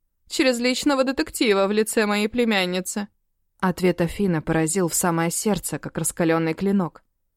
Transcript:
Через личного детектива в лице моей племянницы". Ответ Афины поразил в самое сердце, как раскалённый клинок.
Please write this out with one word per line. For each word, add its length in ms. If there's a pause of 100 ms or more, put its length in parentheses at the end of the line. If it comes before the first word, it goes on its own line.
(280)
Через 320
личного 440
детектива 640
в 40
лице 340
моей 220
племянницы". 800 (520)
Ответ 420
Афины 400
поразил 460
в 60
самое 380
сердце, 480
как 180
раскалённый 560
клинок. 500 (340)